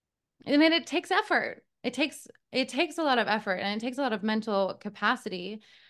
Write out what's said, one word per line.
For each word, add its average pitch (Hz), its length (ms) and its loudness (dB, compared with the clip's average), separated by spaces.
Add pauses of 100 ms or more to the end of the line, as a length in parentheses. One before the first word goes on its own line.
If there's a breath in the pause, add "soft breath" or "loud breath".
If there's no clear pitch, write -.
(440)
And 294 160 4
then 320 120 6
it 330 140 0
takes 339 240 -4
effort. 381 540 0 (180)
It - 120 -2
takes, 277 340 -4 (240)
it 262 160 0
takes 302 300 -2
a 339 40 -2
lot 269 160 4
of 214 100 2
effort, 214 280 0
and 208 240 -2
it 220 40 -6
takes 247 120 -4
a 277 60 -2
lot 262 100 0
of 202 100 -2
mental 214 520 0
capacity 208 880 -4 (280 soft breath)